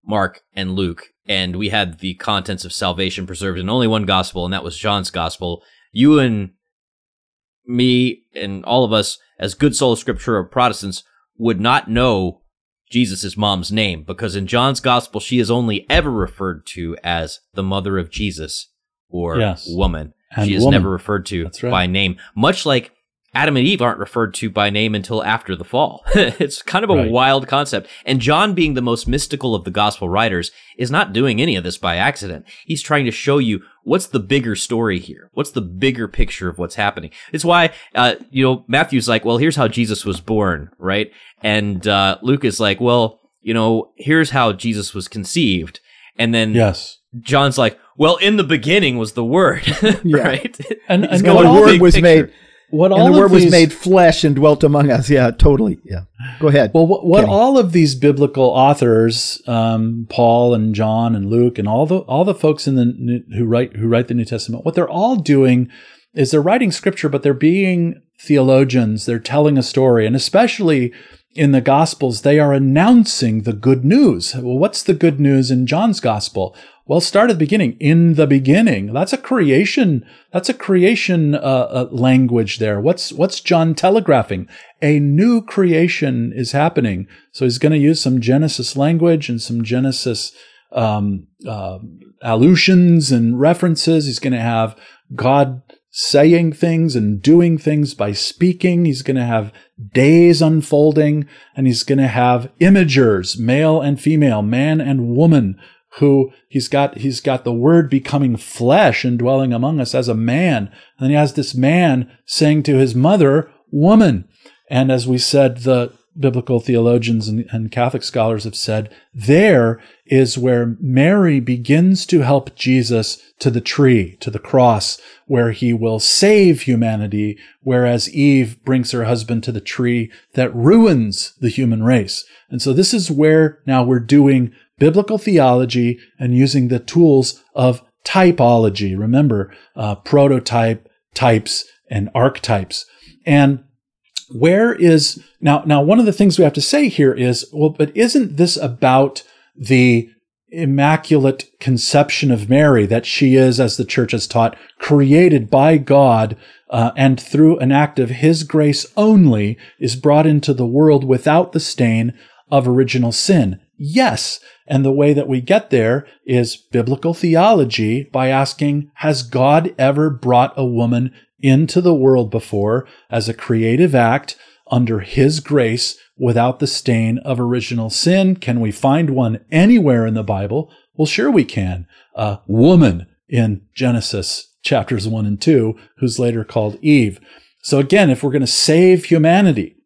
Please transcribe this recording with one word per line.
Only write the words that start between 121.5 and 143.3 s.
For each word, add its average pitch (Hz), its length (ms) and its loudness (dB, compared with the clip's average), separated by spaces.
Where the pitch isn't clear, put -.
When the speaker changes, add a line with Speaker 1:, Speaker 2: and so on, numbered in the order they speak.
Speaker 2:
to 170 140 2
help 131 340 -2
Jesus 120 640 -2
to 135 120 -2
the 117 100 -4
tree, 117 600 0
to 117 100 -10
the 113 80 -10
cross, 120 580 0
where 120 240 0
he 120 220 -4
will 110 260 -4
save 196 600 2
humanity, 104 760 -2
whereas 123 500 0
Eve 135 520 2
brings 131 280 -2
her 120 120 -4
husband 113 400 -4
to 120 80 -6
the 110 100 -8
tree 120 480 -4
that 127 200 -2
ruins 139 880 2
the 120 80 0
human 113 340 -2
race. 113 420 0
And 127 120 -8
so 135 100 -2
this 180 220 0
is 185 180 -2
where 156 560 2
now 131 160 0
we're 123 160 0
doing 135 540 2
biblical 196 380 2
theology 123 800 0
and 123 180 -4
using 131 340 2
the 120 100 -2
tools 143 640 2
of 127 300 -2
typology. 113 920 2
Remember, 113 560 0
uh, 104 200 -6
prototype, 123 920 0
types, 117 520 -2
and 104 240 -6
archetypes. 117 720 -4
And 143 380 2